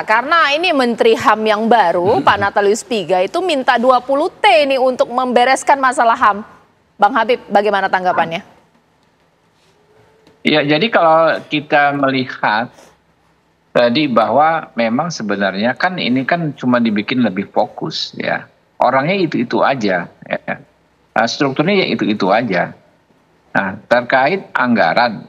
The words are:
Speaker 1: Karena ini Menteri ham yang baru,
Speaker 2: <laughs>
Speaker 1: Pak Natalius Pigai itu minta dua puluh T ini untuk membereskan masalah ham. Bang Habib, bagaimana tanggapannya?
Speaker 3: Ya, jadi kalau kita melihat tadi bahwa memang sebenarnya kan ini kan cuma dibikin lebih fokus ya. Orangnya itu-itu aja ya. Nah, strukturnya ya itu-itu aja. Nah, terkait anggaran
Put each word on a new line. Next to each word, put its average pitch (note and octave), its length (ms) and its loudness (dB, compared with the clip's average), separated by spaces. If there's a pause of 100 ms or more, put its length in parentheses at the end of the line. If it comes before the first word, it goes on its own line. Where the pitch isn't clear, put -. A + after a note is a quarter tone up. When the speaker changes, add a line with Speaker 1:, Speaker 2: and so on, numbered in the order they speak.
Speaker 1:
Karena D4+ 480 2
ini F4 160 0
Menteri A#3+ 480 2
ham A3 240 0
yang G#3+ 240 0
baru, F3+ 400 4 (120)
Speaker 2:
<laughs> - 80 0
Speaker 1:
Pak G#3+ 120 4
Natalius G3+ 480 0
Pigai F#3 400 -2
itu E4 160 -4
minta C#4 320 0
dua B3 240 2
puluh C#4 320 -2
T - 160 -2
ini D4 320 4
untuk B3+ 320 0
membereskan B3+ 720 0
masalah B3 320 2
ham. G#3+ 320 0 (480)
Bang G3+ 160 2
Habib, A#3 400 0
bagaimana G3+ 400 0
tanggapannya? F3 560 -2 (2000)
Speaker 3:
Ya, D3+ 160 2
jadi D3+ 240 0
kalau D#3+ 560 2
kita C#3+ 560 0
melihat B2+ 720 -2 (1040)
tadi B2 320 2
bahwa C3 720 0
memang A#2+ 320 -2
sebenarnya G2+ 640 -4
kan F#3 240 -4
ini B2+ 240 -2
kan D#3+ 320 -4
cuma B2 240 0
dibikin A#2 480 -2
lebih F#2+ 240 -6
fokus - 640 -6
ya. - 320 -6 (320)
Orangnya C3+ 400 0
itu-itu A#2+ 420 -2
aja G2+ 460 -2 (160)
ya. - 320 -8 (560)
Nah, A2+ 160 0
strukturnya D3+ 560 -2
ya - 80 -2
itu-itu G2+ 400 -2
aja. G2 400 -2 (800)
Nah, G2+ 320 -6
terkait C3+ 720 0
anggaran A2+ 760 0